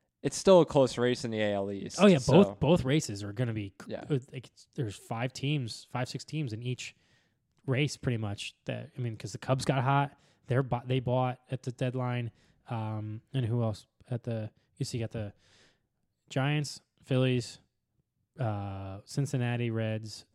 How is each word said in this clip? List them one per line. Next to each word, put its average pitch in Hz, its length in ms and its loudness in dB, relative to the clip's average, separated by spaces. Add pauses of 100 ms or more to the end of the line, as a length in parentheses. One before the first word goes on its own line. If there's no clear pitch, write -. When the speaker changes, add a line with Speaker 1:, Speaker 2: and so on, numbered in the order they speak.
(220)
Speaker 1:
It's 147 140 -2
still 185 260 8
a 143 40 2
close 135 300 4
race 123 300 2
in 117 40 -6
the 110 100 0
A 104 140 2
L 101 160 -2
East, 98 300 -8
Speaker 2:
Oh 202 60 8
yeah, 185 120 8
Speaker 1:
so 127 140 0
Speaker 2:
both, 196 280 6
both 139 240 4
races 131 380 0
are 101 100 -6
gonna 117 200 -2
be 101 300 -6
c-, - 100 -12
Speaker 1:
Yeah. - 160 -8
Speaker 2:
uh, 143 100 2 (140)
like, 131 140 -14
it's, - 280 -20
there's 107 220 -6
five 123 380 -6
teams, 135 580 -4
five, 127 160 -4
six - 160 -10
teams 147 300 -6
in 113 80 -8
each 123 320 -8 (720)
race 135 320 0
pretty 123 180 -2
much. 107 380 -6 (100)
That, 117 320 -8
I - 40 -8
mean, 117 160 -6
'cause - 160 -10
the - 60 -10
Cubs 131 280 -2
got 131 180 2
hot, 139 280 2 (340)
they're 131 160 4
bu-, 123 240 -2
they 131 140 0
bought 127 380 0 (120)
at 131 120 -6
the 127 100 -6
deadline. 123 580 -2 (400)
Um, 110 500 -6 (140)
and 131 100 0
who 117 180 0
else 110 240 -2 (240)
at 120 120 -4
the? 110 280 -6 (280)
You 139 80 -4
see, - 120 -6
you 113 60 -4
got - 80 -8
the 104 220 -6 (960)
Giants, 143 500 0 (240)
Phillies, 127 540 2 (840)
uh, 98 640 -4
Cincinnati 120 640 -2
Reds, 110 540 -4 (100)